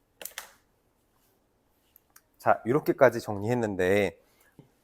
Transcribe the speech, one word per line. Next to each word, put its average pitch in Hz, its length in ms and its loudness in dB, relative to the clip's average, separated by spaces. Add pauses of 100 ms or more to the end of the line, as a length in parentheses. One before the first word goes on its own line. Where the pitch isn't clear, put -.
(2250)
자, - 280 0
이렇게까지 123 560 2
정리했는데, 101 960 -2 (680)